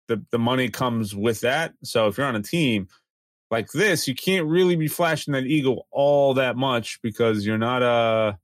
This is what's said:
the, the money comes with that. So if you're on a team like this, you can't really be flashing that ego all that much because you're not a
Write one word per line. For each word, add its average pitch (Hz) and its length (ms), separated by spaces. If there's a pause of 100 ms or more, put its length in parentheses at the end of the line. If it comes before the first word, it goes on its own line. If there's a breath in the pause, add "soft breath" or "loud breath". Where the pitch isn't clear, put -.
the, 107 220
the 117 80
money 123 320
comes 113 460
with 107 260
that. 147 320 (100)
So 113 240
if 101 100
you're 139 100
on 127 80
a 107 80
team 120 440 (640 soft breath)
like 113 220
this, 180 360
you 135 60
can't 185 320
really 175 300
be 156 120
flashing 156 460
that 131 120
ego 131 440
all 143 460
that 127 220
much 123 440
because 110 440
you're 110 120
not 123 240
a 113 640